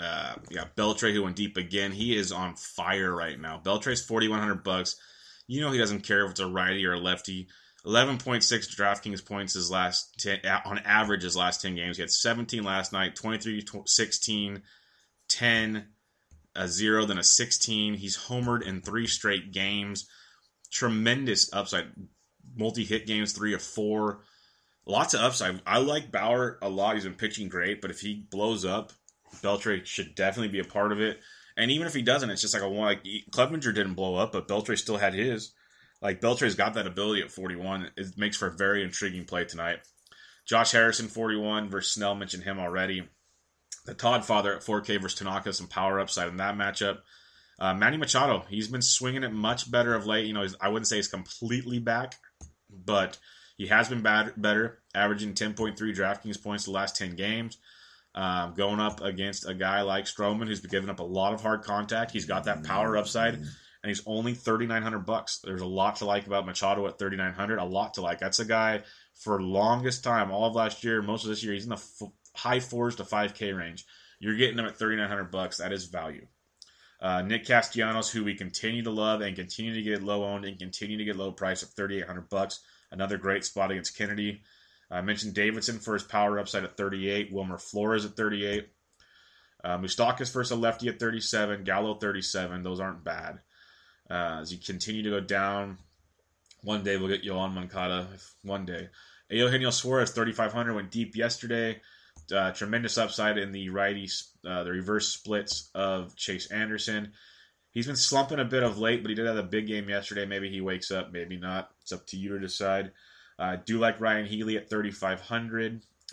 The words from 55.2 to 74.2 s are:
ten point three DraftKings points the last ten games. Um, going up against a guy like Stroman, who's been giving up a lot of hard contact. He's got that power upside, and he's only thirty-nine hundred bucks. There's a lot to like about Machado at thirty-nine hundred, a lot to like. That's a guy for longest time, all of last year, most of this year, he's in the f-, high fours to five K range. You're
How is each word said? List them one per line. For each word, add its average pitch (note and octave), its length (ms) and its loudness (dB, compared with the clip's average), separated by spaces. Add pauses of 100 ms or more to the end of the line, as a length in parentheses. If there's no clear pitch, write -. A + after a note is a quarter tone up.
ten G#2+ 180 -2
point G#2+ 240 -4
three A2 160 -2
DraftKings G2 500 -2
points G#2 220 -4
the G2 60 -8
last G2 260 -2
ten F2+ 180 -4
games. A2 440 -4 (560)
Um, F2+ 400 -2
going G2+ 260 2
up G#2 220 0
against G2 440 -4
a F#2+ 60 -4
guy F#2+ 300 2
like G2 240 0
Stroman, G#2+ 400 0
who's G#2+ 160 -4
been F2+ 80 -10
giving G2 180 0
up F#2 120 -6
a E2+ 40 -6
lot F#2+ 300 2
of G#2+ 80 -8
hard A2 200 0
contact. G#2+ 480 -2
He's G2 140 -4
got F#2 200 -2
that E2 200 -2
power G#2 320 2
upside, A#2 380 2
and - 100 -8 (400)
he's G2+ 220 -2
only A2+ 280 0
thirty-nine A2+ 480 0
hundred G#2+ 240 -4
bucks. A2 380 -2
There's F#2 160 -4
a F2+ 60 -4
lot F#2+ 300 2
to G#2 100 -4
like G2+ 200 2
about G2+ 200 0
Machado G2+ 400 0
at - 120 -6
thirty-nine F#2+ 360 -2
hundred, G2+ 240 0
a F2+ 60 0
lot G2 300 0
to G2 60 -6
like. F2 180 -2
That's - 220 0
a A2+ 40 0
guy A2 380 4 (320)
for G2+ 260 0
longest A2+ 640 4
time, A2 300 2
all G#2+ 140 2
of A2 80 2
last A2 280 0
year, A2+ 200 2
most G#2+ 220 -2
of G#2+ 40 -4
this G#2+ 160 -4
year, G#2+ 80 -2
he's G2+ 120 -4
in A#2 60 -6
the G#2 60 -4
f-, - 340 -14 (240)
high B2+ 240 0
fours A#2+ 380 -2
to F#2+ 80 -6
five G#2 300 0
K G2+ 180 -2
range. E2+ 320 -8 (340)
You're G#2+ 180 -2